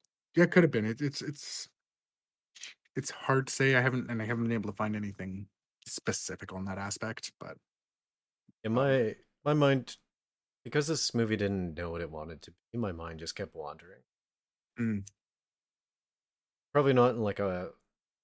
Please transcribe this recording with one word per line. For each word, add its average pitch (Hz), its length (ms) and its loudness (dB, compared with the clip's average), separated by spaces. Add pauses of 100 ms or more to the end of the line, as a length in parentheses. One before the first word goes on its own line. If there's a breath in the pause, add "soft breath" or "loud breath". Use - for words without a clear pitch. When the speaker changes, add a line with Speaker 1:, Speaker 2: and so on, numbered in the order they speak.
(360)
Speaker 1:
Yeah, 170 80 10
it 175 60 2
could 180 120 8
have 160 100 6
been. 107 120 2
It, 113 160 -4
it's, 139 220 -4
it's, - 460 -10 (1300 loud breath)
it's 135 140 -4
hard 135 360 0
to - 60 -4
say. 135 220 4
I 127 60 6
haven't, 127 300 0
and 113 120 -2
I - 20 -2
haven't 117 200 -2
been 117 80 0
able 101 180 -2
to - 60 -10
find 107 200 -2
anything 98 500 -8 (400)
specific - 680 -6
on 95 140 -6
that 95 120 -6
aspect, 104 640 -8
but, - 160 -12 (1080)
Speaker 2:
In 110 80 0
Speaker 1:
um, - 20 2
Speaker 2:
my, 131 400 4 (300)
my 147 100 2
mind, 139 420 4 (680)
because 143 220 0
this - 280 -2
movie 110 220 2
didn't 98 380 0
know 85 160 -6
what 85 100 -6
it 80 100 -6
wanted 78 320 -10
to 82 100 -20 (200)
be, 120 60 -6
my 104 140 -2
mind 82 280 -10
just 82 160 -10
kept - 180 -8
wandering. 80 480 -12 (760)
Speaker 1:
Mm. 107 260 -2 (1700)
Speaker 2:
Probably 139 200 4
not 123 220 6
in, 117 80 -2
like, 101 160 -2
a, 92 320 -2 (540)